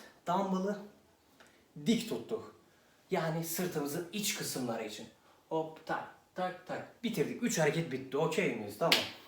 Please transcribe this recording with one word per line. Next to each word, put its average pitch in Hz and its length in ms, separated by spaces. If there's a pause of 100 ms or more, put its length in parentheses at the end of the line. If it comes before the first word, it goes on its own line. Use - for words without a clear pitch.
(280)
dumbbell'ı 190 520 (1040)
dik - 240
tuttuk. - 460 (560)
Yani 165 320
sırtımızın 165 680
iç - 240
kısımları 120 480
için. 110 200 (440)
Hop 160 360
tak - 220 (280)
tak 180 320
tak. - 360
Bitirdik. 151 400
Üç 240 160
hareket 151 320
bitti. 135 260
Okey 156 380
miyiz? 104 240
Tamam. 165 200 (280)